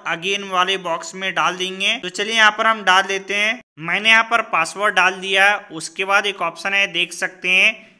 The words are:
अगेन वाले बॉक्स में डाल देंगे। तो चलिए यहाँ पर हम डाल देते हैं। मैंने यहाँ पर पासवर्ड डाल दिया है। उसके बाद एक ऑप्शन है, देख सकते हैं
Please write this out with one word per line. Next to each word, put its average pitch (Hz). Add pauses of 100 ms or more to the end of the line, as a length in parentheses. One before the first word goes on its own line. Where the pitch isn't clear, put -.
अगेन 185
वाले 185
बॉक्स 175
में 190
डाल 170
देंगे। 190
तो 180
चलिए 220
यहाँ 214
पर 220
हम 220
डाल 185
देते 196
हैं। 214 (200)
मैंने 185
यहाँ 226
पर 226
पासवर्ड 190
डाल 185
दिया 190
है। 208 (140)
उसके 160
बाद 202
एक 196
ऑप्शन 170
है, 196
देख 175
सकते 185
हैं 202 (240)